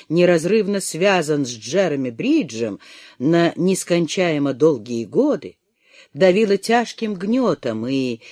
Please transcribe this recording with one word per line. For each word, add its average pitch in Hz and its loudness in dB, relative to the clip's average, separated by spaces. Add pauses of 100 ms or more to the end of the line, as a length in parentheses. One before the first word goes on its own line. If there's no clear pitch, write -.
неразрывно 175 2
связан 160 0
с 120 -6
Джереми 131 -2
Бриджем 117 -2 (380)
на 170 2
нескончаемо 170 0
долгие 120 0
годы, 160 -2 (580)
давило 190 4
тяжким 220 -2
гнетом 180 -2
и 127 -2 (120)